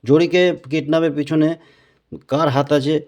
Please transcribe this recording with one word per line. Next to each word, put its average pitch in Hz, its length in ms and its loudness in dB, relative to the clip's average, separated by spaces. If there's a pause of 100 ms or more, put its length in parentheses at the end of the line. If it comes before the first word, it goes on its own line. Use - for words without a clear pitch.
জরিকে 170 500 2 (140)
কিডন্যাপের 156 420 -2
পিছনে 156 420 -2 (720)
কার 151 200 0
হাত 139 240 0
আছে 147 360 0